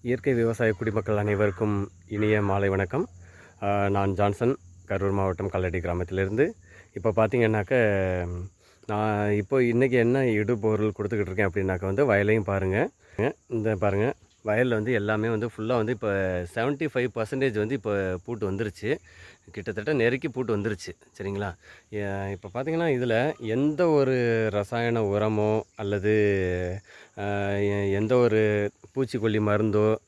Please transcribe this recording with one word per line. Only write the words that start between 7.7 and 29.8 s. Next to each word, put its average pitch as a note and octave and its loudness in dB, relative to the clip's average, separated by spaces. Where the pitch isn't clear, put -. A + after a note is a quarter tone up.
நான் G#2 0
இப்போ G#2 0
இன்னைக்கு A#2+ 2
என்ன B2 4
இடுபொருள் G#2+ 0
கொடுத்துக்கிட்டு G2+ -2
இருக்கேன் F#2+ 0
அப்படின்னாக்க F#2+ -2
வந்து G2 0
வயலையும் G#2 4
பாருங்க. G2 0
இந்த A2 -2
பாருங்க, G2+ 0
வயல்ல A2 2
வந்து A2+ 0
எல்லாமே G#2+ 0
வந்து A2+ -2
ஃபுல்லா A2+ -4
வந்து A2+ 0
இப்போ G#2 -2
செவன்ட்டி C#3 -2
ஃபைவ் B2+ 0
பர்சன்டேஜ் A#2+ -2
வந்து A2 -2
இப்போ G2 -2
பூட்டு G#2+ -4
வந்துருச்சு. G#2 -4
கிட்டத்தட்ட G#2 -6
நெருக்கி B2+ 2
பூட்டு A#2+ -2
வந்துருச்சு. G2+ -4
சரிங்களா? G2 -6
ஏ, G#2 -4
இப்போ G2 -10
பார்த்தீங்கன்னா, D#3+ -2
இதுல B2 0
எந்த C#3+ 0
ஒரு B2 2
ரசாயன A#2 0
உரமோ G#2+ 2
அல்லது, G2+ 0
ஆ, G2+ -4
எ-, G2+ 0
எந்த G#2+ 2
ஒரு G#2+ 2
பூச்சிக்கொல்லி A2+ -2
மருந்தோ G#2+ 2